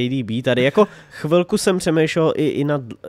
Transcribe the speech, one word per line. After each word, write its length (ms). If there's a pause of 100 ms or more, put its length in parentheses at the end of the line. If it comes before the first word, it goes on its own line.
D 140
B 180
tady. 220
Jako 240 (220)
chvilku 480
jsem 200
přemýšlel 580
i, 120
i 160
nad, 180 (280)